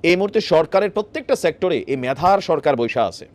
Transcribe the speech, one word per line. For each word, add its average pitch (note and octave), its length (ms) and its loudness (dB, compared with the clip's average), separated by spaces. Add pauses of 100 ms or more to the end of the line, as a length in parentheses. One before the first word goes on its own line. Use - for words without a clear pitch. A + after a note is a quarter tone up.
এই E3+ 140 4
মুহূর্তে G3+ 240 -2
সরকারের F3+ 500 2
প্রত্যেকটা B3+ 460 -4
সেক্টরে E3 500 -2
এই C3+ 100 -2
মেধার C#3 440 0
সরকার D3 360 0
বৈশা A#2 300 -2
আছে। - 280 -10